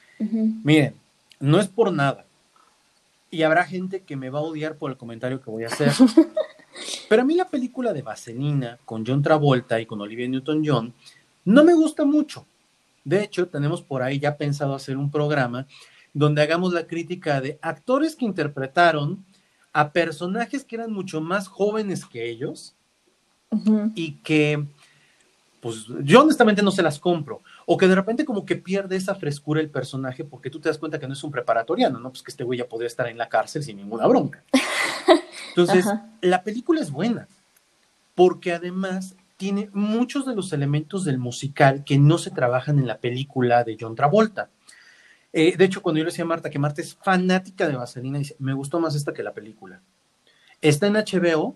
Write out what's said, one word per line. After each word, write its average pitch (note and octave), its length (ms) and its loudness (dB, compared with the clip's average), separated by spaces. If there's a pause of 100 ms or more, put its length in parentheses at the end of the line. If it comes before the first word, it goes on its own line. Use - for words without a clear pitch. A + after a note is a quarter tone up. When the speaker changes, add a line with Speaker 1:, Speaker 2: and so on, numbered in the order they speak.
(200)
Speaker 1:
Ujú. A3 340 0 (100)
Speaker 2:
Miren, D3 320 4 (440)
no D3 200 4
es G3+ 80 0
por G3+ 260 0
nada. C#3 320 -2 (1080)
Y D#3+ 120 -2
habrá D#3+ 220 4
gente F#3 360 -8
que D3 160 -12
me C3 120 -8
va C#3 100 -6
a D3+ 40 -4
odiar D#3 320 -6
por D3 160 -6
el B2+ 60 -10
comentario A#2+ 440 -8
que - 80 -16
voy A2+ 140 -8
a A2+ 40 -8
hacer. C#3 240 0
Speaker 1:
<laughs> - 1200 2
Speaker 2:
Pero A3 120 6
a B3+ 40 0
mí D#4 100 2
la F#4 120 2
película B3 460 -4
de C3+ 80 -6
Vaselina, A#2+ 840 -4
con A2 200 -8
John C3+ 180 0
Travolta C#3+ 560 4
y A2+ 60 -6
con A2 160 -10
Olivia A2+ 260 -8
Newton-John, C3 640 -2 (520)
no B3 180 10
me F4 100 10
gusta D#4 320 2
mucho. D4 400 0 (600)
De F3+ 180 0
hecho, F3+ 240 -4
tenemos D#3 340 -2
por C3 220 -4
ahí C#3 160 -2
ya D3 180 -2
pensado D3 380 -2
hacer C3+ 220 -8
un C#3+ 120 -2
programa C#3+ 560 -2 (480)
donde D3 300 2
hagamos F3 300 0
la E3 120 -2
crítica E3 560 -4
de C#3 200 -8
actores C4 540 -2
que B3 100 -6
interpretaron D#3 1000 0 (480)
a D3+ 180 0
personajes F#3 720 -4
que - 120 -14
eran A3+ 160 -8
mucho D#3 300 -6
más F#3+ 260 -4
jóvenes G3 580 -2
que A#2 240 -8
ellos C3 460 -10 (760)
Speaker 1:
Ujú. G#3+ 440 2
Speaker 2:
y E3 220 -6
que, D3+ 480 0 (960)
pues, A2+ 240 -10 (180)
yo F#3 200 8
honestamente A3 380 4
no G3 100 2
se F3+ 120 0
las D3 160 0
compro. D3+ 420 -2 (240)
O E3 120 2
que F#3 100 6
de F#3 80 6
repente A3 300 0
como G#3 200 -4
que F3 100 -2
pierde F#3+ 400 -4
esa F#3+ 200 -4
frescura D3+ 460 -4
el D3+ 80 -4
personaje C3 540 -8
porque C#3 260 -14
tú D3+ 100 -14
te D#3+ 100 -2
das D3 80 -2
cuenta D#3+ 220 -8
que C#3 80 -12
no C3+ 60 -8
es C3+ 100 -12
un D3+ 80 -8
preparatoriano, B2 680 0
¿no? B2 100 -12
Pues - 120 -18
que - 100 -18
este - 120 -10
güey A#2+ 160 -4
ya A#2+ 80 -6
podría A#2 200 -8
estar A#2+ 200 -6
en A#2 100 -12
la A#2 120 -6
cárcel A#2 340 -2
sin A2 140 -12
ninguna A2 300 -2
bronca. A#3 440 2
Speaker 1:
<laughs> - 1000 2
Speaker 2:
Entonces, F#3 380 4
Speaker 1:
Ajá. G#3 220 -4 (120)
Speaker 2:
la F3+ 220 2
película B3 380 -2
es E3 100 -6
buena E3+ 360 -4 (880)
porque F3+ 380 4
además F#3 640 -6 (220)
tiene G3 360 -4
muchos A#3 520 -2
de B3+ 100 -4
los F#3+ 160 -6
elementos D3+ 540 -2
del C3+ 120 0
musical C3+ 680 0
que C#3 120 2
no D3+ 200 8
se - 140 -6
trabajan B2+ 480 0
en B2+ 80 0
la A2 100 -6
película B2 640 0
de A2+ 160 -6
John A2+ 160 -10
Travolta. D#3+ 540 0 (800)
Eh, E3 240 2
de F3 100 6
hecho, F#3+ 160 -2
cuando D#3 180 -2
yo D#3 60 0
le F3 60 -4
decía E3+ 140 -6
a - 20 -6
Marta E3 220 -4
que D3 100 -6
Marta D3 220 -2
es - 140 -12
fanática F#3 720 0
de C#3+ 100 -2
Vaselina, B2+ 420 -8
dice, C#3+ 200 -6
"Me C3+ 140 -4
gustó C#3+ 260 -4
más D#3 160 -2
esta D3+ 180 -4
que A2+ 100 -8
la G#2 100 -8
película". G#2 460 -18 (840)
Está D3+ 260 4
en G#3 100 2
H G#3 220 0
B E3+ 160 2
O, F3+ 200 -2